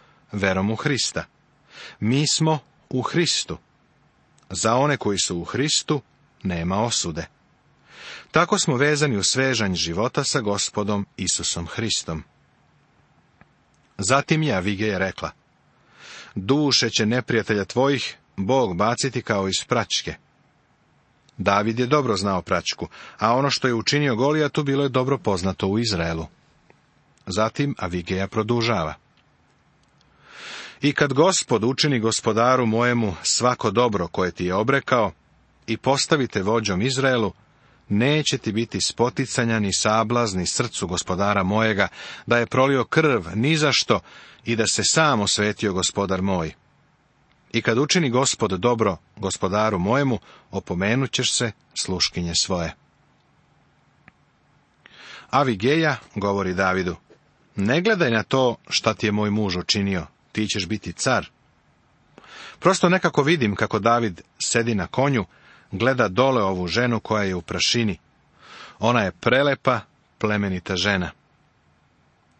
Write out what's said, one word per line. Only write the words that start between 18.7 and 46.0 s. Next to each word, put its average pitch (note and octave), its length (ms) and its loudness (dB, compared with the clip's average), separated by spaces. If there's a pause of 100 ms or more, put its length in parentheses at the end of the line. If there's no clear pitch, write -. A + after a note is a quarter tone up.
baciti A#2+ 440 0
kao G2 260 0
iz - 200 -4
praćke." - 480 -2 (1200)
David G#2 420 2
je B2+ 60 0
dobro B2+ 320 2
znao F#2+ 240 0
praćku, F2 460 -4 (300)
a A2 180 2
ono C3+ 140 2
što - 180 0
je B2 60 0
učinio C3+ 420 0
Golijatu D3 480 0
bilo C#3 200 0
je C#3 60 0
dobro C3 280 0
poznato F#2+ 500 -2
u G2+ 120 2
Izraelu. E2+ 480 -2 (1000)
Zatim A2 520 -2
Avigeja F#2 500 -4
produžava: G#2+ 680 0 (1900)
"I C#3+ 120 4
kad C#3 200 2
Gospod C3+ 500 4
učini C3 360 0
gospodaru A#2 640 2
mojemu A2+ 580 2
svako B2 480 0
dobro G#2 360 2
koje F2+ 240 -2
ti - 140 -6
je F2+ 100 0
obrekao A#2 560 2 (560)
i A2+ 100 -2
postavite C3 640 0
vođom G#2 400 0
Izraelu, B2+ 520 0 (560)
neće C3+ 480 0
ti A#2 140 -6
biti G#2+ 300 -4
spoticanja A#2 800 0
ni G2+ 140 0
sablazni A2 720 0
srcu - 420 -4
gospodara F#2+ 560 0
mojega, G2+ 440 2 (380)
da A#2+ 120 2
je A#2+ 80 2
prolio C3 380 2
krv C3 520 2
ni C#3 220 2
za C#3 140 2
što - 280 2 (460)
i A#2 100 -2
da G#2+ 120 2
se - 160 0
sam D3 380 2
osvetio G#2 520 0
gospodar F#2 480 -2